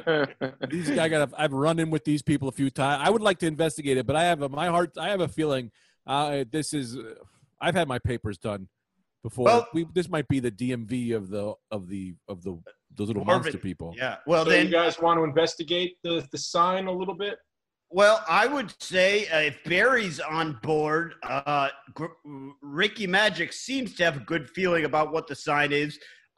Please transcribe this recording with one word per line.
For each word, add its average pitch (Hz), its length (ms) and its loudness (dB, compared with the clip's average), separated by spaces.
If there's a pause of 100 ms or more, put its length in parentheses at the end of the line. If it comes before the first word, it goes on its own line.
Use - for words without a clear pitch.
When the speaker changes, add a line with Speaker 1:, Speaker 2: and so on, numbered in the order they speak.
(600)
Speaker 1:
<laughs> 127 80 -6
Speaker 2:
these, 175 280 -2
I 160 120 2
got, 151 280 0
I've 147 140 0
run 156 280 2
in 160 100 0
with 156 160 -2
these 147 160 0
people 143 260 0
a 127 60 -2
few 135 160 0
times. 139 360 0
I 180 40 4
would 220 120 4
like 202 180 2
to 170 80 0
investigate 147 500 0
it, 123 80 0
but 139 100 0
I 165 80 4
have 170 180 2
a, 139 60 -2
my 151 200 -4
heart, 170 300 0
I 165 120 -4
have 202 100 0
a 160 80 0
feeling, 135 440 -2 (360)
uh, 143 420 0
this 151 240 -4
is, 127 220 -4
uh, 110 200 -12 (440)
I've 160 160 0
had 165 140 2
my 123 100 -2
papers 110 380 -4
done 101 320 -6 (520)
before. 120 240 -4
Speaker 3:
Well 233 280 6
Speaker 2:
We, 165 200 -2
this 175 140 0
might 160 220 -2
be 139 100 2
the 120 120 -2
D 123 200 -4
M 117 140 -4
V 120 260 -4
of 101 180 -4
the, 104 260 -6 (160)
of 95 180 -8
the, 92 260 -8 (140)
of 90 140 -12
the, 90 140 -8 (380)
those 104 140 -4
little 101 160 -2
monster 160 320 2
Speaker 3:
Dwarven. - 40 -18
Speaker 2:
people. 85 360 -8
Speaker 3:
Yeah. 123 280 -4
Well, 160 200 4
Speaker 4:
So 165 60 4
Speaker 3:
then 175 160 6
Speaker 4:
you 175 40 -6
guys 165 300 2
want 165 180 4
to 160 60 2
investigate 165 800 0
the, 165 260 -2
the 151 60 -8
sign 185 500 0
a 185 60 -2
little 185 220 -6
bit? 202 220 -6 (540)
Speaker 3:
Well, 208 380 4
I 196 160 4
would 269 260 -4 (100)
say, 185 480 2
uh, 160 100 2
if 151 260 0
Barry's 196 540 2
on 156 420 -4
board, 156 640 0
uh, 139 460 0 (260)
Gr-, 156 100 -8 (560)
Ricky 185 460 -2
Magic 180 440 2
seems 254 440 -6
to 175 100 2
have 156 120 2
a - 40 -10
good 160 300 -4
feeling 175 340 0
about 151 260 0
what 156 140 -4
the 143 100 -10
sign 147 360 0
is. 147 280 -2 (380)